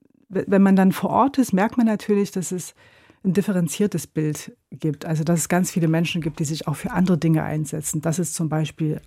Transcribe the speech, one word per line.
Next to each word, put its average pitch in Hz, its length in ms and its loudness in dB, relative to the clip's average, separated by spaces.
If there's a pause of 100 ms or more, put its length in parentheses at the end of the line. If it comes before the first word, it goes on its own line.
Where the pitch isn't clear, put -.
(300)
w-, 185 180 -4
wenn 190 140 4
man 196 160 6
dann 190 160 6
vor - 160 -2
Ort 269 280 2
ist, 262 140 2
merkt 190 240 2
man 226 120 4
natürlich, 202 440 0
dass 185 220 -6
es 180 200 -8 (520)
ein 190 60 2
differenziertes 180 720 0
Bild 156 460 -4 (180)
gibt. 147 360 -4
Also, 160 180 -2
dass 170 160 2
es - 100 -4
ganz 180 220 0
viele 165 160 2
Menschen 165 340 0
gibt, 156 180 -6
die 165 60 -2
sich 151 220 -6
auch 151 80 -2
für - 160 -8
andere 185 260 2
Dinge 160 260 2
einsetzen. 156 580 -6
Das 165 180 -2
ist 170 160 -4
zum 160 140 -2
Beispiel 156 580 -2